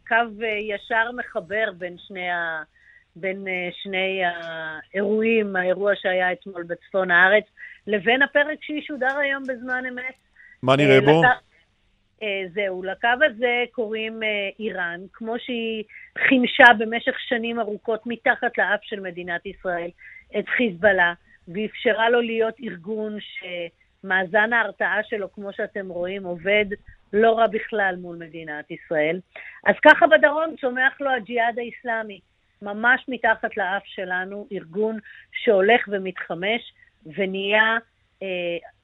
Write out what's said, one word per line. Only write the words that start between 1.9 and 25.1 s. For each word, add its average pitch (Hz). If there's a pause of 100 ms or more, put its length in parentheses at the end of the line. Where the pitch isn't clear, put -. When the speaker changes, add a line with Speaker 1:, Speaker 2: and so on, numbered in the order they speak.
Speaker 1:
שני 180
ה-, 165 (540)
בין, 190
אה, 180 (140)
שני 190
האירועים, 190
האירוע 185
שהיה 185
אתמול 175
בצפון 180
הארץ, 190 (420)
לבין 214
הפרק 285
שישודר 294
היום 277
בזמן 254
אמת. 254 (480)
Speaker 2:
מה 131
נראה 139
Speaker 1:
אה, 135
Speaker 2:
בו? 151
Speaker 1:
לקו, 185 (920)
אה, 196 (120)
זהו, 190
לקו 190 (180)
הזה 240
קוראים, 220
אה, 214 (300)
איראן, 185 (120)
כמו 226
שהיא 226 (440)
חימשה 254 (140)
במשך 226
שנים 233
ארוכות 214
מתחת 233
לאף 202
של 202
מדינת 175
ישראל 175 (480)
את 202 (120)
חיזבאללה, 185 (360)
ואפשרה 214
לו 240
להיות 226
ארגון 214
שמאזן 185
ההרתעה 202
שלו, 208